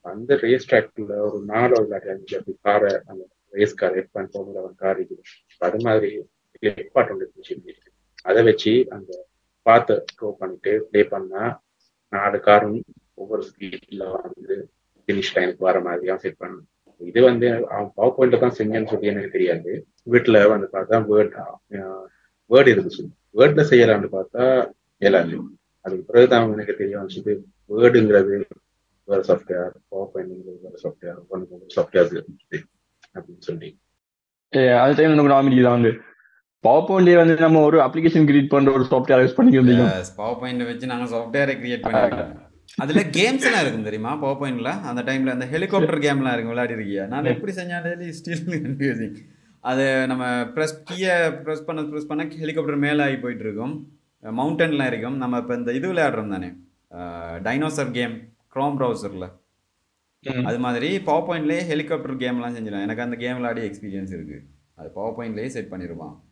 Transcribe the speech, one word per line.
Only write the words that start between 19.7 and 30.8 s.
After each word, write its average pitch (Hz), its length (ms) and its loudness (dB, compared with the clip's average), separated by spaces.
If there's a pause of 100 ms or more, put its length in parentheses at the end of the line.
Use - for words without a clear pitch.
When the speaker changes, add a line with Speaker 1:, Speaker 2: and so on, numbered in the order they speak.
Speaker 1:
வீட்டுல 113 380 6
வந்து 98 240 0
பார்த்தா 107 320 0 (120)
வேர்ட், 104 220 2
ஆ, 95 680 -14 (420)
வேர்டு 131 160 8
இருந்துச்சு. 95 380 0 (300)
வேர்ட்ல 147 360 4
செய்யலாம்னு 113 420 6
பார்த்தா 123 580 0 (280)
எல்லாமே 90 380 2 (440)
அதுக்கு 95 240 -8
பிறகுதான் 120 480 4
எனக்கு 104 240 -6
தெரிய 101 220 -6
வந்துச்சு, 95 400 -6 (300)
வேர்டுங்கிறது 104 760 4 (600)
வேற 98 180 0
சாஃப்ட்வேர், 90 480 -2 (180)
பவர் 95 260 -8
பாயிண்ட்ங்கிறது 92 380 -12 (100)
வேற 92 200 -20